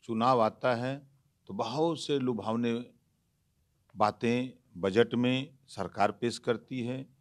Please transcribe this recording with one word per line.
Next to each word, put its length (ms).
चुनाव 380
आता 340
है 200
तो 40
बहुत 480
से 180
लुभावने 540
बातें 560
बजट 380
में 420
सरकार 440
पेश 260
करती 440
है। 240